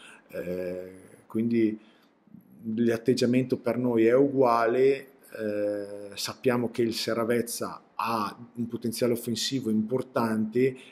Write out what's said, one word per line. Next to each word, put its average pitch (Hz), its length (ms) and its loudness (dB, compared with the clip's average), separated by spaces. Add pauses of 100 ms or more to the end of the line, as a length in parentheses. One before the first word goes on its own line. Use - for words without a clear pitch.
(280)
Eh, 90 640 -8 (340)
quindi 113 520 0 (960)
l'atteggiamento 120 840 2
per 117 180 -2
noi 120 300 4
è 117 80 6
uguale, 131 960 4 (300)
eh, 104 760 -4
sappiamo 120 560 -2
che - 100 -4
il 117 140 0
Seravezza 117 880 -4 (120)
ha 110 420 -4 (180)
un 117 120 -6
potenziale 117 460 -2
offensivo 120 560 -4
importante 113 1080 0 (160)